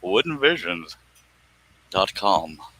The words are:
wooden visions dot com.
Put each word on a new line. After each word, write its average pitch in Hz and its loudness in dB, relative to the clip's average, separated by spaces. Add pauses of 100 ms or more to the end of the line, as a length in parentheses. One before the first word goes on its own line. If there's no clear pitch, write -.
wooden 131 0
visions 90 -2 (920)
dot 95 0
com. 82 0 (200)